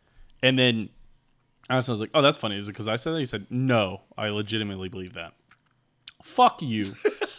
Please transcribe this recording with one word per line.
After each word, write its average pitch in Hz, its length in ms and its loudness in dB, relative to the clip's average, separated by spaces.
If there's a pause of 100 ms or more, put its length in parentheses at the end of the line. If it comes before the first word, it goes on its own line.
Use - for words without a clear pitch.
(420)
And 131 160 4
then 117 320 2 (800)
I 127 60 2
was 127 120 0
like, 110 240 -2
"Oh, 156 80 4
that's 143 160 6
funny. 101 220 -4
Is 101 100 -6
it 98 60 -10
'cause 107 140 -6
I 110 80 2
said 160 180 -2
that?" 160 60 -2
He 135 40 0
said, 107 240 -8
"No, 117 540 2 (160)
I 107 100 -2
legitimately 104 600 -4
believe 92 240 -12
that." 82 180 -12 (920)
Fuck - 380 4
you. 107 380 -2
<laughs> - 40 -16 (360)